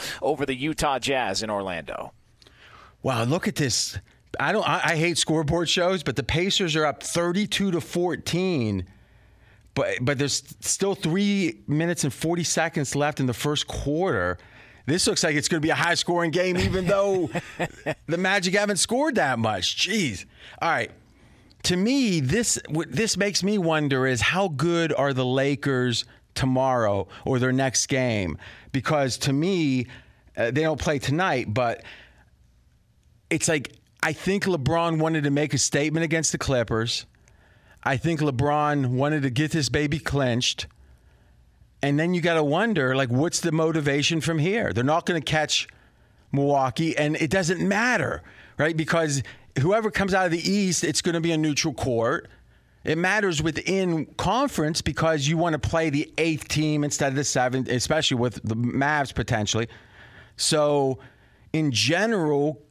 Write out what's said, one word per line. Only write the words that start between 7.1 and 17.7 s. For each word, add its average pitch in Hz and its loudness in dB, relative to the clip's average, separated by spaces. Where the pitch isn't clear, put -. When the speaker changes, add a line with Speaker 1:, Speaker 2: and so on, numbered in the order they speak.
Speaker 2:
to 170 0
fourteen. 160 0
But, 98 0
but 127 0
there's 139 -2
still - -2
three 196 0
minutes 160 0
and 139 0
forty 170 -2
seconds 160 -2
left 147 0
in 131 0
the 120 0
first 147 -2
quarter. 120 -2
This 160 0
looks 202 0
like 156 2
it's 143 0
gonna 165 0
be 156 2
a 139 2
high-scoring 170 0
game, 180 0
even 185 0
though 196 2
Speaker 1:
<laughs> - -10